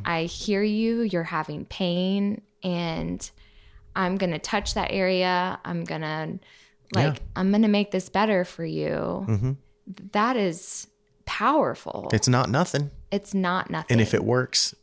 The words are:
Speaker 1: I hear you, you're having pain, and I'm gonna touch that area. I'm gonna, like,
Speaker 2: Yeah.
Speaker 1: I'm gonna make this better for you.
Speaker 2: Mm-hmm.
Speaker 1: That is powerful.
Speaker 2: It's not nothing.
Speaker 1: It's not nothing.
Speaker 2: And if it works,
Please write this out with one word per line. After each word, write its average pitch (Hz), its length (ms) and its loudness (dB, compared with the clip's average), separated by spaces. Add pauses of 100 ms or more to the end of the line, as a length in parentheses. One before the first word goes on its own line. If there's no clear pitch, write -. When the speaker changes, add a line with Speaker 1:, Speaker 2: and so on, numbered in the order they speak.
Speaker 1:
I 165 200 0
hear 196 400 -2
you, 226 380 0
you're 175 220 0
having 156 420 -6
pain, 190 760 0 (220)
and 175 680 -4 (640)
I'm 185 220 0
gonna 175 220 0
touch - 340 -2
that - 180 -2
area. 185 720 2
I'm 170 220 -4
gonna, 160 540 -4 (540)
like, 156 240 4
Speaker 2:
Yeah. - 20 -10 (180)
Speaker 1:
I'm 190 140 2
gonna 214 180 6
make 202 220 2
this 185 180 -2
better 196 340 2
for 170 220 -10
you. 156 240 -2 (380)
Speaker 2:
Mm-hmm. 110 240 2 (600)
Speaker 1:
That 226 240 2
is 185 520 -2 (380)
powerful. 214 880 0
Speaker 2:
It's 110 160 2
not 127 220 4
nothing. 147 420 0 (200)
Speaker 1:
It's 202 220 -4
not 185 360 0
nothing. 160 240 -6
Speaker 2:
And 117 80 8
if 107 120 2
it 104 120 2
works, 127 580 0